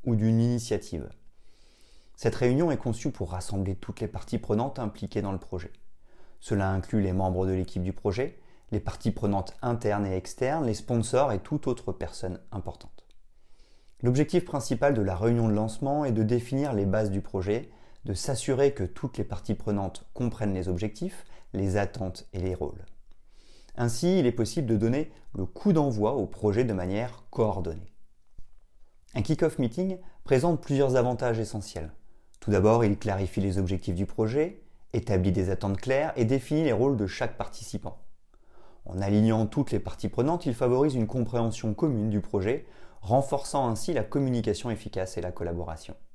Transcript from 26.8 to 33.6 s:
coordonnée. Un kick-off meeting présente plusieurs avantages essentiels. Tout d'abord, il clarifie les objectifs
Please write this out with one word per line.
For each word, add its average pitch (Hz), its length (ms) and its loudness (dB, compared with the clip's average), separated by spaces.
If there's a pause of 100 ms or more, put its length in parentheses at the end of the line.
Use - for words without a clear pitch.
coordonnée. 87 600 -2 (1200)
Un 117 80 0
kick-off 156 360 2
meeting 180 380 0 (280)
présente 143 360 4
plusieurs 135 360 2
avantages 120 420 2
essentiels. 95 520 -6 (480)
Tout - 120 -2
d'abord, 107 340 6
il 101 140 4
clarifie 98 420 -2
les 95 160 0
objectifs 95 380 -2